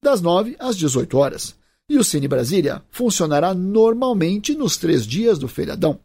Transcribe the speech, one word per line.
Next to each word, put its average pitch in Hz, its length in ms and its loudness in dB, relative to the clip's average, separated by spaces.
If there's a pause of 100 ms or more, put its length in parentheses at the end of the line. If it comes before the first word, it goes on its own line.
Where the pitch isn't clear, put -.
das 269 160 2
nove 185 380 0
às 254 180 -4
dezoito 131 400 -2
horas. - 380 0 (340)
E 294 120 2
o 226 40 4
Cine 139 240 -2
Brasília 139 640 0
funcionará 175 640 0
normalmente 208 1000 0
nos 269 220 -2
três 151 280 0
dias 190 320 0
do 143 100 -6
feriadão. 156 580 -4